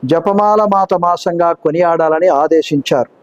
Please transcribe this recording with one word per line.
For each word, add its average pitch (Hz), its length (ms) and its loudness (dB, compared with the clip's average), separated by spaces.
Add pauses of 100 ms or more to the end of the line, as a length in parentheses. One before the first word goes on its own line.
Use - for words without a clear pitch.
జపమాల 202 680 0
మాత 196 220 0
మాసంగా 175 580 -2
కొనియాడాలని 165 760 0
ఆదేశించారు. 147 800 0 (140)